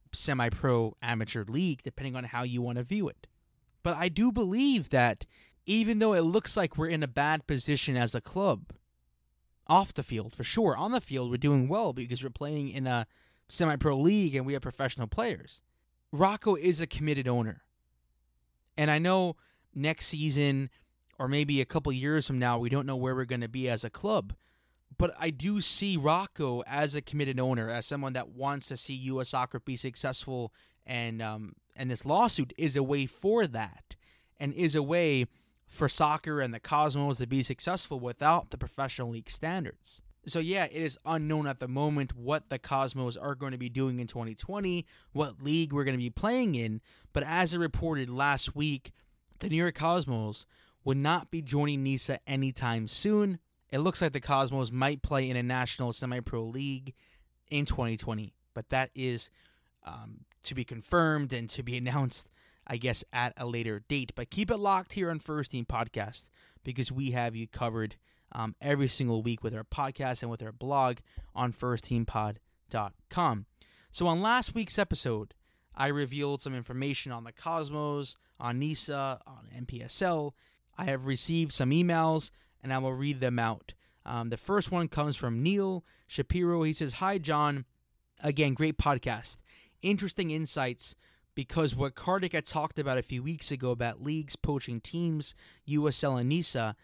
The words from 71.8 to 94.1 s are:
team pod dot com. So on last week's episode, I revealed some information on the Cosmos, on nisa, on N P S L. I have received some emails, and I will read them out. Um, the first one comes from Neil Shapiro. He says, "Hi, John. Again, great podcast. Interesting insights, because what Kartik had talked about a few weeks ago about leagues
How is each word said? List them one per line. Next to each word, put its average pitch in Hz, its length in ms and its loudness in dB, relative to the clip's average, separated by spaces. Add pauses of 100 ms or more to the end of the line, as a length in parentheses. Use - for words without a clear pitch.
team 117 200 2
pod 107 340 -2 (300)
dot 107 240 -4 (160)
com. 127 360 0 (460)
So 175 160 0
on 170 140 4
last 233 320 0
week's 226 240 -4
episode, 117 560 -2 (420)
I 135 120 0
revealed 143 540 -2
some 139 120 -6
information 131 580 -6
on 117 120 -10
the 117 80 -18
Cosmos, 147 880 -6 (220)
on 120 200 -2
nisa, 139 640 -4
on 113 300 -20
N 123 100 -10
P 117 160 -10
S 117 200 -8
L. 156 340 0 (420)
I - 80 -4
have 135 220 -2
received 160 460 2
some 127 180 4
emails, 160 580 4 (320)
and 131 100 -6
I 131 60 0
will 131 160 -2
read 135 260 -2
them 123 200 2
out. 113 340 -2 (320)
Um, 117 240 -4
the 113 80 -2
first 196 340 0
one 175 160 2
comes 147 280 0
from 117 260 -2
Neil 190 420 2 (240)
Shapiro. 175 560 2
He 156 100 2
says, 147 200 -4
"Hi, 190 240 0
John. 147 480 2 (560)
Again, 143 320 4
great 156 240 0
podcast. 123 600 0 (440)
Interesting 190 480 0
insights, 147 640 -4 (400)
because 143 400 2
what 135 200 0
Kartik 185 380 0
had 156 120 -2
talked 151 320 -2
about 139 200 0
a 123 60 2
few 127 200 -4
weeks 156 280 -6
ago 127 200 0
about 117 320 -2
leagues 151 320 -2